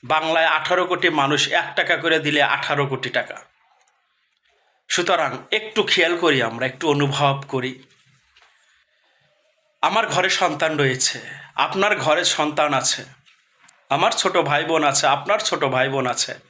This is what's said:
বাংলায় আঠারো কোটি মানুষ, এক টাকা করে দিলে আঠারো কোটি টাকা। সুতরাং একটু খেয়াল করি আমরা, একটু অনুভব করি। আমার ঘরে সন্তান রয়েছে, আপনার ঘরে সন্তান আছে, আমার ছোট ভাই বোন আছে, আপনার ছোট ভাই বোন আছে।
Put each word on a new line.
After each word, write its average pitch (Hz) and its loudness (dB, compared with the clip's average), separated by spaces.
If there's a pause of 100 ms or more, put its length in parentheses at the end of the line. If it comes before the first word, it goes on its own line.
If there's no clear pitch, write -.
বাংলায় 160 2
আঠারো 156 2
কোটি 180 0
মানুষ, 143 2 (120)
এক 165 0
টাকা 175 0
করে 160 0
দিলে 147 0 (140)
আঠারো 143 -2
কোটি 127 -6
টাকা। 117 -4 (1500)
সুতরাং 170 0 (220)
একটু 214 -4
খেয়াল 175 2
করি 160 2
আমরা, 117 -4
একটু 131 -8 (100)
অনুভব 143 0 (120)
করি। 131 -4 (2000)
আমার 196 2
ঘরে 180 0
সন্তান 160 0
রয়েছে, 131 0 (380)
আপনার 190 2
ঘরে 156 2
সন্তান 151 0
আছে, 127 0 (880)
আমার 175 2
ছোট - 0
ভাই 147 2
বোন 156 0
আছে, 139 2
আপনার 147 0
ছোট 160 -2
ভাই 131 0
বোন 135 -2
আছে। 123 -4 (180)